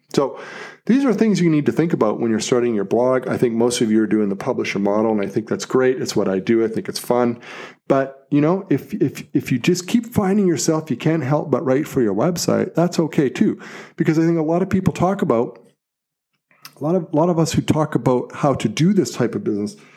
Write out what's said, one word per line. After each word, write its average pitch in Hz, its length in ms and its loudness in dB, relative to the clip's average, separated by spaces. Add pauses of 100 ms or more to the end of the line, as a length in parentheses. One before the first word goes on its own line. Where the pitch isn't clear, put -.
(120)
So - 280 0 (480)
these 277 180 2
are 233 80 2
things 208 260 0
you 170 120 2
need 147 160 0
to 113 40 0
think 160 220 0
about 107 260 -2
when 117 120 -2
you're 107 80 0
starting 120 340 0
your 101 100 -2
blog. 123 440 0
I 110 100 -4
think 117 160 0
most 117 260 0
of 110 120 2
you 110 100 4
are 107 60 0
doing 104 220 0
the 98 60 -4
publisher 110 440 -4
model, 104 320 0
and 104 100 0
I 98 60 -4
think 107 200 -6
that's 98 180 -4
great. 127 360 2
It's 120 140 -6
what 101 120 0
I 95 120 0
do. 113 260 2
I - 20 0
think 104 220 -6
it's - 80 -8
fun. 120 420 0 (480)
But, 135 440 0
you 143 100 4
know, 156 300 2
if, - 240 -2
if, - 280 -2 (120)
if - 160 -2
you 123 80 0
just 175 280 0
keep 240 200 0
finding 196 400 2
yourself, 156 420 0
you 120 80 -2
can't 156 260 0
help 147 280 0
but 123 120 0
write 131 240 2
for 135 140 0
your 101 140 2
website, 113 580 0
that's 170 240 0
okay 151 320 2
too. 175 320 0 (360)
Because 160 200 2
I 165 60 4
think 170 160 2
a 156 40 0
lot 170 200 0
of 190 80 -6
people 185 220 2
talk 190 280 0
about, 123 420 0 (1160)
a 135 40 -10
lot 165 120 0
of, 180 180 -2
a - 20 2
lot 165 140 4
of 165 80 2
us 160 160 2
who - 80 0
talk 151 320 0
about 127 440 0
how 135 180 2
to 123 120 -2
do 151 260 2
this 180 200 2
type 120 220 -2
of 107 80 -6
business, 104 320 -4 (200)